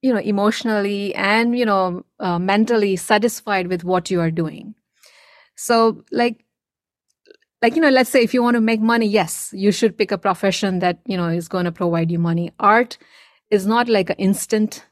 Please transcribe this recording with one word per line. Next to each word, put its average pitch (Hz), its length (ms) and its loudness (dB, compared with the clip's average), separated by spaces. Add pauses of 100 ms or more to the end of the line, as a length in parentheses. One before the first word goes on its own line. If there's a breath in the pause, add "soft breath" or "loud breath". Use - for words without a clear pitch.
you 262 120 0
know, 220 60 2
emotionally 202 960 -2
and, 226 420 0
you 247 80 0
know, 190 400 0 (140)
uh, 175 200 -2
mentally 202 580 2
satisfied 208 720 -2
with 175 160 -4
what 180 260 -2
you 180 100 0
are 165 120 0
doing. 160 420 -6 (800 soft breath)
So, 226 560 0
like, 240 340 -2 (1160)
like, 233 160 2
you 320 60 2
know, 294 80 4
let's 262 200 2
say 269 100 4
if 233 140 0
you 247 80 2
want 240 140 2
to 233 40 0
make 220 200 0
money, 226 260 2
yes, - 480 -2
you 196 160 0
should 208 260 0
pick 202 140 -2
a 196 80 -4
profession 190 600 -2
that, 180 260 0
you 196 100 -6
know, 175 120 -2
is 165 180 -4
gonna 180 240 -2
provide 170 400 -2
you 170 80 -2
money. 170 400 -2
Art 226 400 2 (520 soft breath)
is 202 140 2
not 233 240 0
like 196 220 2
an - 60 -2
instant 214 760 -2